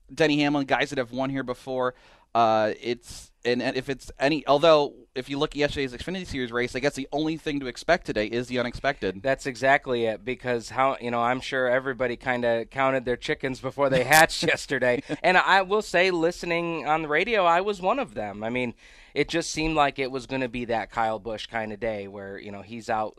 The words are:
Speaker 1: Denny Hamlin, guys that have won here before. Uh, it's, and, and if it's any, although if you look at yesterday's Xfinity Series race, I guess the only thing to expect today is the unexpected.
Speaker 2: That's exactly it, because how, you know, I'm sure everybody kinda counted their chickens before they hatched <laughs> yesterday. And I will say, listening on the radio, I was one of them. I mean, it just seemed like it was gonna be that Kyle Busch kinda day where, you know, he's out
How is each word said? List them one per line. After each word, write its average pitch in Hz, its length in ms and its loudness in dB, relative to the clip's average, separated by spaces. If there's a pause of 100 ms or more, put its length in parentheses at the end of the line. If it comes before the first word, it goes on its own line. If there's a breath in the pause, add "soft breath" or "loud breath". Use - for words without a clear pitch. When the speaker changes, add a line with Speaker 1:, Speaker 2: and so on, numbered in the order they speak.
(140)
Speaker 1:
Denny 147 260 4
Hamlin, 143 260 2
guys 131 240 0
that 139 80 -4
have 120 140 -4
won 131 180 -4
here 135 120 -4
before. 127 520 -4 (400 soft breath)
Uh, 110 460 4
it's, - 500 -8 (140)
and, 123 180 2
and 123 140 -2
if 131 140 -4
it's - 280 -10
any, 143 280 0
although 147 480 6 (200)
if 127 140 -6
you 139 100 -4
look 151 120 0
at - 60 -14
yesterday's 143 360 0
Xfinity 175 340 -6
Series 127 240 -4
race, 120 240 -2
I 131 40 -4
guess 143 160 0
the 135 180 -8
only 156 240 -2
thing 143 240 -4
to 131 60 -6
expect 156 400 0
today 110 200 0
is 117 200 -2
the 123 120 -2
unexpected. 117 640 -4
Speaker 2:
That's 135 220 0
exactly 131 640 2
it, 104 180 -2
because 120 460 -4
how, 131 320 2
you 120 80 -6
know, 117 100 0
I'm 123 200 0
sure 131 280 -2
everybody 123 480 0
kinda 120 500 0
counted 131 380 0
their 123 140 0
chickens 135 420 -4
before 135 300 -2
they 127 140 2
hatched 160 380 4
<laughs> - 20 0
yesterday. 127 580 0 (200)
And 185 140 6
I 175 260 6
will 202 200 -2
say, 185 280 2
listening 170 760 -2
on 156 160 2
the 151 60 -6
radio, 190 360 2
I 170 160 4
was 196 220 -4
one 214 160 0
of 156 160 -6
them. 104 280 -8
I 110 60 -4
mean, 123 240 -2 (400 soft breath)
it 143 160 0
just 165 220 -2
seemed 160 260 -2
like 143 220 2
it 127 120 -2
was 131 160 -6
gonna 131 220 -2
be 120 180 -8
that 107 240 -2
Kyle 110 280 -2
Busch 107 260 -10
kinda 110 320 -8
day 101 320 -6
where, 98 300 -12
you 101 120 -14
know, 101 120 -12
he's 110 260 -12
out 110 300 -2